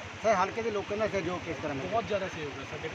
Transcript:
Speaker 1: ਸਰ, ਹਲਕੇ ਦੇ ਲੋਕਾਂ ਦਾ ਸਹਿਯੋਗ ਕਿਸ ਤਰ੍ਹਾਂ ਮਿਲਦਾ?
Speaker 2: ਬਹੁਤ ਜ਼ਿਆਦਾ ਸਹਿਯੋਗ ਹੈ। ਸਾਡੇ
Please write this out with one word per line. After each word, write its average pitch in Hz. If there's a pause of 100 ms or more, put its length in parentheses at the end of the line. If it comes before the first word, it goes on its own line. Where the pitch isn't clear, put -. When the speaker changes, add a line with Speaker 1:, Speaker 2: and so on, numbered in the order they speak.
(240)
Speaker 1:
ਸਰ, 208
ਹਲਕੇ 196
ਦੇ 226
ਲੋਕਾਂ 202
ਦਾ 214
ਸਹਿਯੋਗ 180
ਕਿਸ 160
ਤਰ੍ਹਾਂ 147
ਮਿਲਦਾ? 180
Speaker 2:
ਬਹੁਤ 214
ਜ਼ਿਆਦਾ 190
ਸਹਿਯੋਗ 147
ਹੈ। 135
ਸਾਡੇ 156